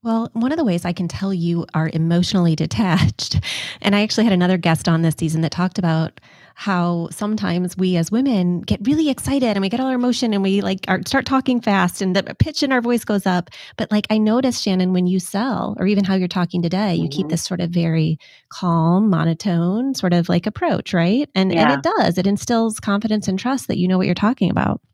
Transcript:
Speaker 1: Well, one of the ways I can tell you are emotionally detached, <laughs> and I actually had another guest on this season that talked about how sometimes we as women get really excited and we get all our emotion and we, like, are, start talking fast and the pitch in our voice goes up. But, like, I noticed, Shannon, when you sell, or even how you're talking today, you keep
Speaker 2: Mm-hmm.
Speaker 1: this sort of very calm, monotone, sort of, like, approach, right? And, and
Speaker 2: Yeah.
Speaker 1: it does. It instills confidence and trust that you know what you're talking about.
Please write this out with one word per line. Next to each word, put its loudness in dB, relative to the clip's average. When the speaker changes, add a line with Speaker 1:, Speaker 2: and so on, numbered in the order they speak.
Speaker 1:
Well, -2
one 0
of -2
the 0
ways 0
I -2
can -4
tell -4
you -2
are 0
emotionally 2
detached, 0
<laughs> -14
and 2
I 4
actually 2
had 4
another 4
guest 2
on 4
this 2
season -2
that -2
talked -2
about -2
how -2
sometimes -2
we 2
as 0
women 0
get -2
really 2
excited -2
and -2
we 0
get -2
all -2
our -2
emotion 0
and 0
we, 2
like, -4
are, 0
start 0
talking 0
fast 0
and 0
the 0
pitch 0
in 0
our 2
voice 0
goes 0
up. 0
But, -4
like, 0
I 2
noticed, 2
Shannon, 2
when 2
you 2
sell, -4
or 0
even 2
how 0
you're 0
talking -2
today, 0
you -2
keep -4
Speaker 2:
Mm-hmm. -8
Speaker 1:
this -2
sort -6
of -2
very 0
calm, 2
monotone, 0
sort 0
of, 2
like, 0
approach, -4
right? 2
And, 2
and 4
Speaker 2:
Yeah. 4
Speaker 1:
it -6
does. 2
It 0
instills 0
confidence -2
and -2
trust -4
that -2
you 2
know 2
what 2
you're 2
talking 2
about. 0